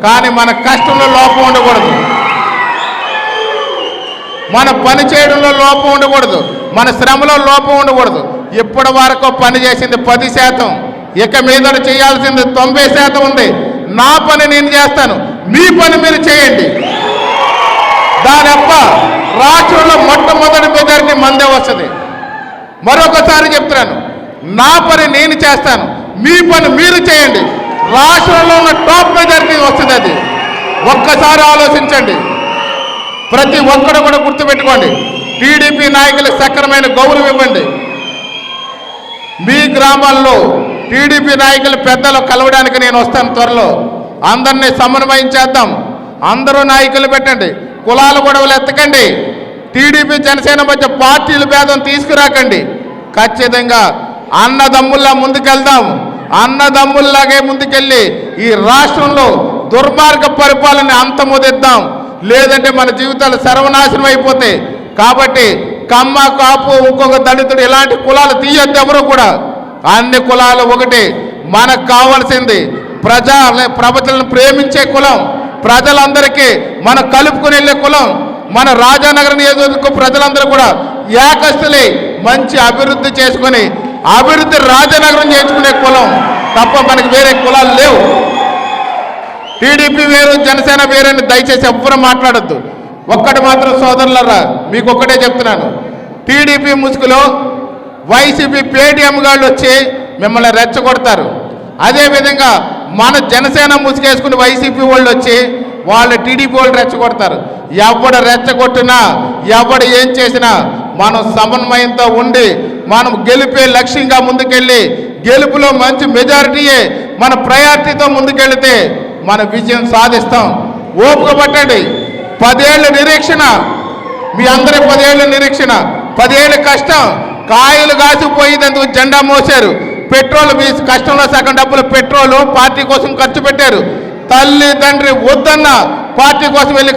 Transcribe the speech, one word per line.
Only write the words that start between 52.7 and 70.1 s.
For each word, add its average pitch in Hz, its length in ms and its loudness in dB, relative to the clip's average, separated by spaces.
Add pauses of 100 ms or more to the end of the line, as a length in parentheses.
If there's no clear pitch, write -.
ఖచ్చితంగా 240 640 0 (600)
అన్నదమ్ముల్లా 269 760 2
ముందుకెళ్దాం. 269 640 2 (600)
అన్నదమ్ముల్లాగే 277 960 2 (120)
ముందుకెళ్ళి 269 520 0 (440)
ఈ - 20 0 (220)
రాష్ట్రంలో 285 580 2 (460)
దుర్మార్గ 294 500 2 (160)
పరిపాలన 277 500 2 (140)
అంతమొదిద్దాం, 262 760 0 (500)
లేదంటే 269 380 2 (120)
మన 254 80 2 (100)
జీవితాలు 262 380 -2 (100)
సర్వనాశనం 269 640 2
అయిపోతాయి. 262 460 0 (420)
కాబట్టి 247 480 2 (440)
కమ్మ, 254 260 2 (220)
కాపు, 269 340 2 (160)
ఇంకొక 262 280 2 (100)
దళితుడు, 262 400 0
ఇలాంటి 269 380 2
కులాలు 277 380 2
తీయొద్దు 277 400 0
ఎవరు 285 180 2 (100)
కూడా. 254 180 2 (680)
అన్ని 247 220 0 (100)